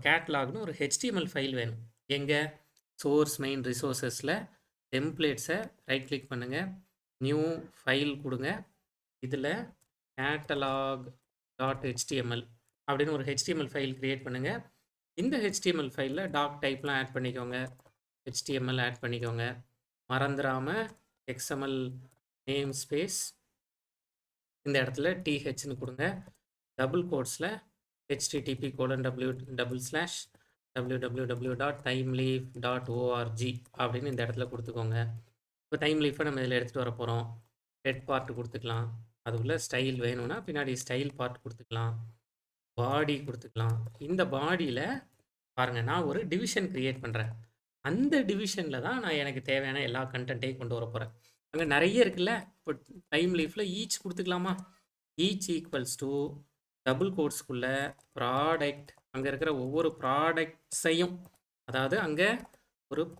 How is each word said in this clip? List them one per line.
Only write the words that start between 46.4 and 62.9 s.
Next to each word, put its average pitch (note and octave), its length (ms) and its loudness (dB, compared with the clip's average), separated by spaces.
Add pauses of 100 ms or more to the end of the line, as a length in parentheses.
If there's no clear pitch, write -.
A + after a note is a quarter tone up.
கிரியேட் C3 300 0
பண்றேன். A2+ 280 -2 (560)
அந்த B3+ 260 4 (140)
டிவிஷன்ல F#3+ 580 0
தான் B3 180 0
நான் D#3+ 180 2
எனக்கு C3 260 -2
தேவையான C3+ 300 2 (100)
எல்லா B2 120 0 (140)
கண்டென்ட்டையும் B2+ 460 -2
கொண்டு A#2+ 160 -2
வர A2+ 180 -2
போறேன். A#2 180 -4 (400)
அங்க D#3+ 120 2 (100)
நிறைய G3 300 8
இருக்குல்ல, F#3 280 2 (260)
இப்போ - 140 -4 (420)
டைம் F3 260 6
லீஃப்ல F3 220 0 (160)
ஈச் - 240 -2
கொடுத்துக்கலாமா? F3+ 500 0 (760)
each G3+ 200 2 (100)
equals C#3 360 -4 (100)
to C3+ 80 0 (760)
டபுள் C3+ 280 2
கோட்ஸ்க்குள்ள C3+ 500 -2 (520)
ப்ராடக்ட், C#3+ 720 2 (240)
அங்க C3 160 0
இருக்கிற D3 200 0 (120)
ஒவ்வொரு D#3 260 2 (140)
ப்ராடக்ட்ஸையும், E3 1120 2 (520)
அதாவது C3 280 2 (100)
அங்க D#3 160 2 (720)